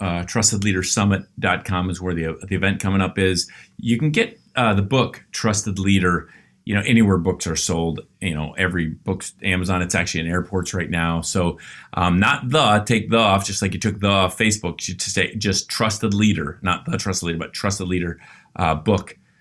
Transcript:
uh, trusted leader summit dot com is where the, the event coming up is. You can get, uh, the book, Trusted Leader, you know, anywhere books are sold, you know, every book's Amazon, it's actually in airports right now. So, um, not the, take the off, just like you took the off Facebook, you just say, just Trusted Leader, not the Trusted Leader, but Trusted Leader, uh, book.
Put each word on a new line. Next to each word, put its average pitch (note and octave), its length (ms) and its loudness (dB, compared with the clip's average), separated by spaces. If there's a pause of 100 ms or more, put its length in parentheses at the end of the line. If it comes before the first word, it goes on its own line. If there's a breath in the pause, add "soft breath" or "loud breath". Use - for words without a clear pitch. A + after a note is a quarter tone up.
uh, F2 240 -2
trusted G#2 400 2
leader F#2 180 2
summit G2+ 380 2 (180)
dot F2+ 240 0
com F#2 260 -2
is E2+ 120 -6
where F2+ 120 -2
the, D#2+ 240 -4 (120)
the G2 60 0
event F#2+ 260 0
coming G2 180 2
up F#2 180 0
is. F#2 320 0 (280 loud breath)
You A#2 200 0
can D#3 140 0
get, A3+ 260 0 (200)
uh, A2+ 160 4
the G2 80 4
book, A#2+ 500 0
Trusted G#2 480 -2
Leader, F#2 500 2 (360 soft breath)
you G#2 100 -4
know, G2+ 100 2
anywhere A2 320 6
books F2+ 300 -2
are E2 80 -2
sold, E2 460 -2 (180)
you F2 160 -4
know, D#2 220 -6
every F2 320 0
book's - 440 -6 (100)
Amazon, F#2 380 0
it's F2+ 140 -2
actually E2+ 260 -2
in E2 60 -4
airports F2+ 460 -2
right F2+ 160 -4
now. E2+ 320 -2
So, F2 360 -2 (360 loud breath)
um, F2 260 2
not B2+ 300 2
the, A#2 360 4
take A2 240 0
the A2+ 80 4
off, G2+ 280 4
just - 160 -4
like F#2+ 120 0
you F2+ 60 -6
took G2 220 -2
the G2+ 80 2
off F#2+ 280 2
Facebook, G2+ 520 0
you F#2 60 -6
just - 200 -6
say, F#2 200 0
just G2+ 340 -2
Trusted G#2+ 440 -2
Leader, F#2+ 480 0
not F2+ 240 -2
the E2+ 120 -4
Trusted F#2 300 -4
Leader, E2 120 -2
but - 140 -8
Trusted F#2+ 340 -4
Leader, F2 320 -2 (380 loud breath)
uh, D#2+ 180 2
book. F#2 420 0 (240 soft breath)